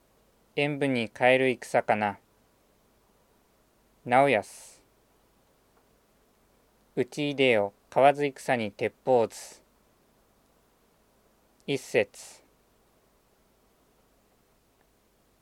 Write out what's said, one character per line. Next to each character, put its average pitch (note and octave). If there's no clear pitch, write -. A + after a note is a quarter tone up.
演 C#3+
武 C#3+
に A#2+
変 B2+
え C3
る C3
戦 A#2
か A2+
な。 G#2
直 C3+
康。 -
打 B2+
ち D3
出 C#3+
で C3
よ、 G2+
河 C#3
津 C#3+
戦 C3
に G#2+
鉄 A2+
砲 A#2+
図。 -
一 C#3
節。 -